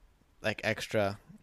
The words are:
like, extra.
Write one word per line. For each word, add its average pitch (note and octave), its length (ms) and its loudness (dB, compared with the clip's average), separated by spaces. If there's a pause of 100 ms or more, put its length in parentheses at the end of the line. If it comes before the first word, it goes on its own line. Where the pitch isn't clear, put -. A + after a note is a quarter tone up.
(420)
like, A2 220 0
extra. G#2 540 2 (240)